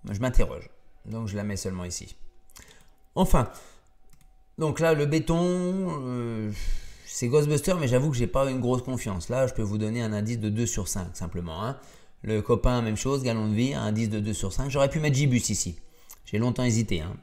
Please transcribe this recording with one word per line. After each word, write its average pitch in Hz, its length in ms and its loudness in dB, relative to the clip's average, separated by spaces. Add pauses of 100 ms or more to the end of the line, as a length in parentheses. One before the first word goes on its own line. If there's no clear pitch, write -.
Je 101 120 -6
m'interroge. 123 480 4 (360)
Donc, 113 220 -6
je 98 80 -6
la 101 80 -4
mets 101 140 -4
seulement 92 260 -6
ici. - 320 -10 (1000)
Enfin. 147 340 6 (1080)
Donc - 220 -2
là, 160 140 6
le 147 120 2
béton, 160 320 2 (680)
euh, 117 460 -4 (540)
c'est - 220 -4
Ghostbuster, 147 500 4
mais 143 120 0
j'avoue 131 220 4
que 135 40 -2
j'ai 120 120 2
pas 135 220 2
une 127 120 -2
grosse 123 200 0
confiance. 110 460 -6
Là, 131 180 2
je 120 80 -2
peux - 80 -2
vous 104 160 -2
donner 107 240 -2
un 110 120 -2
indice 110 260 -2
de 107 80 -2
deux 107 180 0
sur 104 220 -2
cinq, 92 300 -4
simplement, 85 480 -6
hein. 139 120 -6 (440)
Le 107 200 0
copain, 123 400 4
même 110 140 0
chose, 135 280 -2
Galon 113 260 0
de 107 40 2
Vie, 123 200 2
un 131 100 -4
indice 107 260 0
de 104 120 -2
deux 104 120 -2
sur 98 200 -4
cinq. 139 160 -2
J'aurais 139 200 2
pu 156 120 -2
mettre 151 160 2
Gibus 131 320 2
ici. 90 300 -4 (460)
J'ai - 120 -4
longtemps 123 260 0
hésité, 110 380 2
hein. 87 220 -8